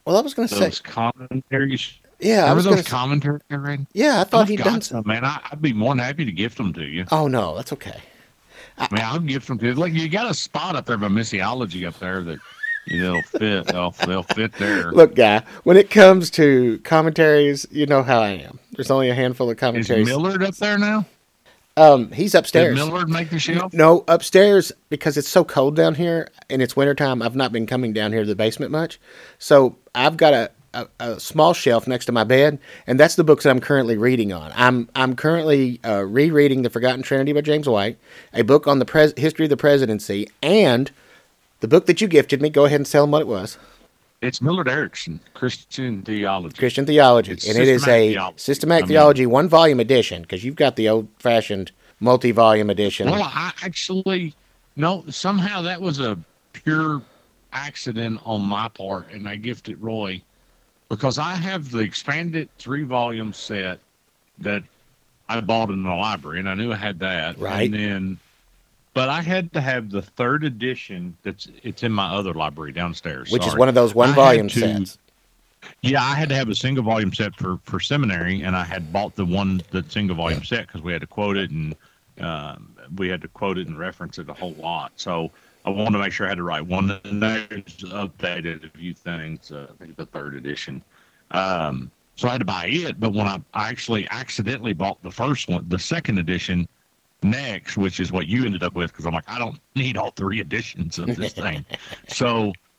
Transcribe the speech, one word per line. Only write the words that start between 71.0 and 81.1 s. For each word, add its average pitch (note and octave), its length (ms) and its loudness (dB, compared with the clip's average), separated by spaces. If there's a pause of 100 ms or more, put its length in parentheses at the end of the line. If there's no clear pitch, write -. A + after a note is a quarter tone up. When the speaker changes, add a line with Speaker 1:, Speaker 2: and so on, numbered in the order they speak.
Speaker 2:
that's, - 260 -12 (140)
it's - 200 -10
in A#2 80 -2
my G2 220 -2
other G2 200 -4
library D#2 380 -8
downstairs. D#2+ 600 -10
Speaker 1:
Which A2+ 120 0
is E2+ 60 -2
Speaker 2:
Sorry. D2+ 100 -2
Speaker 1:
one B2+ 100 8
of A#2+ 60 0
those A#2+ 160 6
Speaker 2:
I - 20 -10
had - 40 0
Speaker 1:
one-volume B2+ 520 8
Speaker 2:
to A#2 100 -2
Speaker 1:
sets. G#2 380 -2 (840)
Speaker 2:
Yeah, C3 220 2
I C3+ 120 0
had D#3 140 0
to C3+ 60 0
have C3 120 -2
a G#2 80 -2
single C3 280 -2
volume G#2+ 300 0
set G#2 220 -4
for, F#2 280 -6
for - 160 -8
seminary, F#2+ 640 -2
and F#2 120 -2
I F2+ 80 -4
had E2+ 300 -10
bought G2+ 220 -6
the G2 100 -4
one, F#2+ 360 -2 (100)
the F#2 180 -6
single G2+ 260 -4
volume D#2+ 260 -4
Speaker 1:
Yeah. D2 40 -16 (140)
Speaker 2:
set, G2 80 -12
'cause D#2+ 160 -16
we F2 100 -8
had D#2+ 80 -8
to E2 60 -14
quote G#2 300 -4